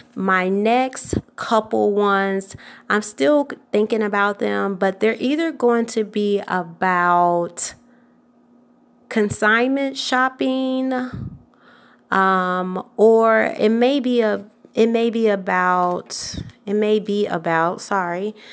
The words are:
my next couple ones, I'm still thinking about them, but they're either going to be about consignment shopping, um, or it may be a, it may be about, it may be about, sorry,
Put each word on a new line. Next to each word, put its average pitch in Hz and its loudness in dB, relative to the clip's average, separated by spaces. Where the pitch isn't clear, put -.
my 190 0
next 226 0
couple 220 0
ones, 196 0
I'm 214 0
still 285 2
thinking 214 0
about 202 0
them, 202 -2
but 190 -2
they're 220 2
either 302 -2
going 233 0
to 226 -2
be 202 -2
about 175 0
consignment 240 0
shopping, 262 -2
um, 185 0
or 226 4
it 214 2
may 247 2
be 247 0
a, 202 0
it 226 4
may 233 2
be 226 2
about, 180 0
it 202 -2
may 214 2
be 208 -2
about, 170 0
sorry, 190 -4